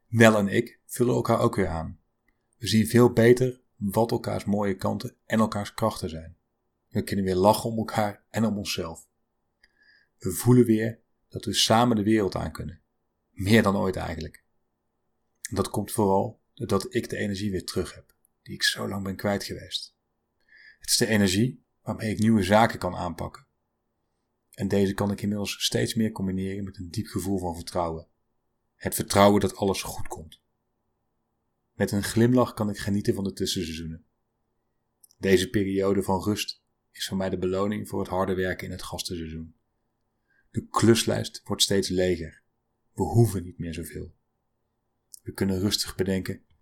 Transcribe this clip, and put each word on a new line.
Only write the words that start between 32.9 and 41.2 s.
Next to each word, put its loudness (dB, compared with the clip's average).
van -4
de -4
tussenseizoenen. -6
Deze 2
periode 0
van -2
rust -4
is -10
voor -6
mij -2
de -4
beloning -2
voor -6
het -4
harde -2
werken -4
in -10
het -10
gastenseizoen. -10
De -6
kluslijst 2